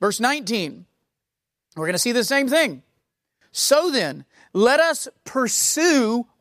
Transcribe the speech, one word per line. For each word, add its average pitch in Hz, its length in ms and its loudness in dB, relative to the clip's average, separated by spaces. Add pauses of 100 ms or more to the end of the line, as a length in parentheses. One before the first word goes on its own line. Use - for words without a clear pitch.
verse 202 200 -2
nineteen. 220 640 -4 (920)
We're 160 120 -6
gonna 175 120 -2
see 240 140 0
the 233 100 2
same 277 240 0
thing. 254 360 -2 (720)
"So 320 380 2
then, 156 360 -2 (260)
let 240 280 4
us 330 280 -2 (160)
pursue 254 1000 0 (140)